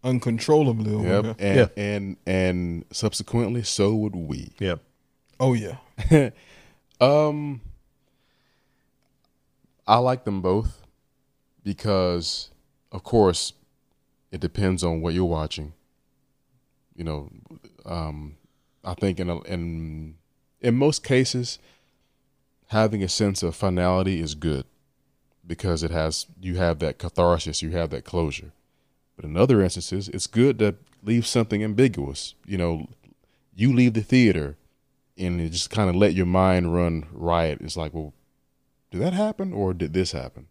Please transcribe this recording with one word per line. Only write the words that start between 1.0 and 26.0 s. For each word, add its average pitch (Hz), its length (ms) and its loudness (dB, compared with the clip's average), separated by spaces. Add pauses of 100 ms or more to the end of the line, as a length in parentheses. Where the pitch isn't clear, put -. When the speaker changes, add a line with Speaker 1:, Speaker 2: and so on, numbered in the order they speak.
Speaker 2:
Yep, 101 160 2
Speaker 1:
here. 110 160 -4
Speaker 2:
and, 98 180 2
Speaker 3:
Yeah. 104 260 2
Speaker 2:
and, 101 420 -4
and 90 680 0
subsequently, 117 720 -2
so 101 320 2
would 107 200 -2
we. 73 440 -8
Speaker 3:
Yep. 90 200 -2 (600)
Speaker 1:
Oh, 131 140 4
yeah. 110 240 -4 (320)
Speaker 2:
<laughs> 143 220 6 (680)
Um, 147 600 2 (2250)
I 107 120 8
like 127 260 2
them 98 180 -2
both 95 400 0 (840)
because, 92 840 -2 (420)
of - 120 -14
course, 101 500 4 (760)
it 82 100 -8
depends 92 420 0
on 82 180 -2
what 82 120 -2
you're 90 120 2
watching. 78 480 -4 (1200)
You 85 80 -12
know, 76 260 -6 (560)
um, 76 520 -8 (460)
I 90 100 -8
think 95 260 -2
in 87 100 -2
a, 85 140 -4
in, 80 720 -8 (460)
in 120 140 2
most 143 280 2
cases, 127 560 0 (1080)
having 107 360 2
a 87 60 -2
sense 101 340 0
of 85 120 -2
finality 92 640 0
is 78 160 -6
good 76 300 -4 (800)
because 85 380 -4
it 78 80 -4
has, 80 340 -2 (160)